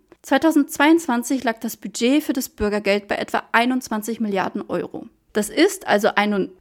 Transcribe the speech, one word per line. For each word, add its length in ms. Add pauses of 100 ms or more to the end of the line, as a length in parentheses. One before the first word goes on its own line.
(220)
Zweitausendzweiundzwanzig 1200
lag 160
das 180
Budget 460
für 80
das 160
Bürgergeld 600
bei 80
etwa 360
einundzwanzig 680
Milliarden 500
Euro. 380 (260)
Das 160
ist 380
also 280
einund-, 460